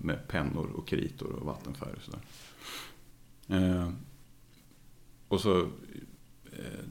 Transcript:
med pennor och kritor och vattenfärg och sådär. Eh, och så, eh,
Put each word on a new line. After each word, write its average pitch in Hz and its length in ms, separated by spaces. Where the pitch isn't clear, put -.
med - 260
pennor 78 380
och - 220
kritor - 440
och 62 140
vattenfärg - 500
och - 60
sådär. - 200
Eh, 92 420
och 98 140
så, 92 200
eh, - 340